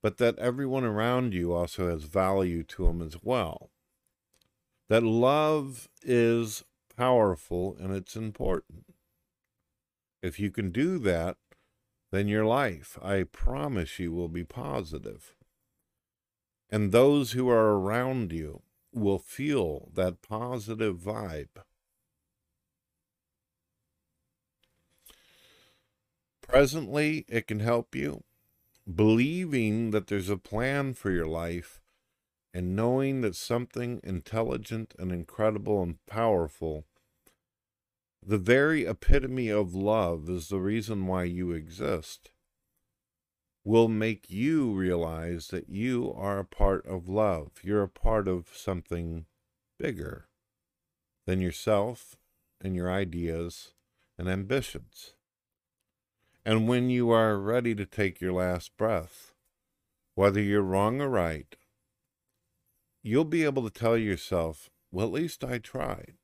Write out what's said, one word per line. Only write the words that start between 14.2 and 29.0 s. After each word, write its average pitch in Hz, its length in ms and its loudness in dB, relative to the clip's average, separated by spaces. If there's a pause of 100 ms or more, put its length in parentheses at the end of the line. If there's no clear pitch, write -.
be 87 140 -6
positive. 80 920 -8 (1300)
And 107 220 0
those 131 420 6
who 127 160 0
are 110 280 6
around 113 540 -2
you 80 300 -8 (300)
will 98 280 0
feel 123 760 -4
that 92 280 -2
positive 110 760 -4
vibe. 87 680 -8 (4000)
Presently, 143 840 2
it 113 200 -4
can 104 120 -2
help 117 360 0
you. - 280 -6 (680)
Believing 117 1000 4